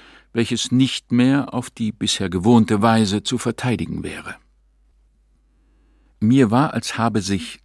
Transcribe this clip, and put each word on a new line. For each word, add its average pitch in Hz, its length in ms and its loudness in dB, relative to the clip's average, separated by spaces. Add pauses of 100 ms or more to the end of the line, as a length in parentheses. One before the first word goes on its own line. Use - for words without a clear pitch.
(320)
welches 113 400 -2
nicht 127 400 0
mehr 127 420 2
auf 123 160 -6
die 110 220 -6
bisher 104 380 -4
gewohnte 104 520 4
Weise 107 420 2
zu 123 140 -4
verteidigen 113 640 -4
wäre. - 340 -14 (1900)
Mir 120 300 4
war, 127 220 2
als - 240 -6
habe 113 220 0
sich 95 460 -6